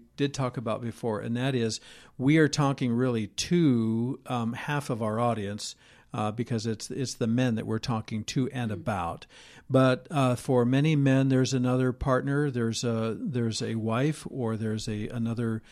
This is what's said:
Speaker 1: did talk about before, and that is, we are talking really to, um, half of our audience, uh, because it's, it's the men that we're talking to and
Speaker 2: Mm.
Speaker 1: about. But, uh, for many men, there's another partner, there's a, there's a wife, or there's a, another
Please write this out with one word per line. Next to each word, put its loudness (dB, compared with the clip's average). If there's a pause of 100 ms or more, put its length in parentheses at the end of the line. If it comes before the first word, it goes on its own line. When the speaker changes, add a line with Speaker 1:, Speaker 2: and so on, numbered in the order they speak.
(160)
Speaker 1:
did 0
talk -4
about -4
before, -4
and -4
that -2
is, -2 (360)
we 4
are 8
talking 0
really 0
to, 2
um, -2
half -4
of -4
our -2
audience, -2 (380)
uh, -2
because -4
it's, -6
it's -6
the -2
men 2
that -4
we're -2
talking -6
to -2
and -4
Speaker 2:
Mm. -6
Speaker 1:
about. -4 (440)
But, 4
uh, 2
for 2
many 4
men, 4
there's 4
another 2
partner, 0
there's -2
a, -2
there's -2
a -4
wife, -2
or -4
there's -4
a, -4
another -2